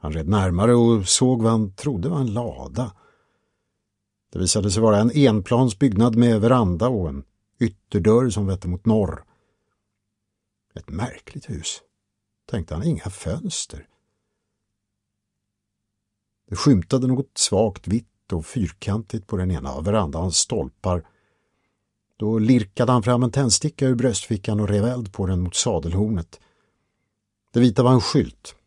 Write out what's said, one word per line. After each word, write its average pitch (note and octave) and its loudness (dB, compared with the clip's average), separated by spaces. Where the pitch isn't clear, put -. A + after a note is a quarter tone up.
Han D#2 -6
red D#2 -6
närmare G2 2
och A#2 4
såg B2+ 2
vad A2+ 2
han A2 0
trodde B2 -6
var E3 -4
en A#2+ -4
lada. A#2+ -8
Det F2 -8
visade F#2+ 0
sig G#2 0
vara G#2+ 4
en A2+ 2
enplansbyggnad A#2 2
med A#2 4
veranda A2+ 2
och G2 -2
en C#2 -10
ytterdörr A2 2
som G2+ -2
vette F#2 -4
mot F2 -4
norr. A2 0
Ett - -16
märkligt - -10
hus, D#2+ -10
tänkte - -6
han, E2+ -6
inga C#3+ -4
fönster. - -8
Det G2+ -6
skymtade B2+ 2
något B2+ -4
svagt G#2 0
vitt - -6
och E2 -4
fyrkantigt G#2 -6
på G#2+ -6
den F#2 -2
ena C#2 -4
av D2 -10
verandans F2 -2
stolpar. F2+ -4
Då A2 0
lirkade A#2 2
han A#2+ 4
fram B2 2
en B2 0
tändsticka C#3 0
ur B2+ 2
bröstfickan A2 -2
och G#2 0
rev G2+ 2
eld A#2+ -4
på G2 -4
den F#2 0
mot F2+ -4
sadelhornet. F#2 -2
Det A2+ 0
vita B2 4
var B2 6
en B2 6
skylt. - -4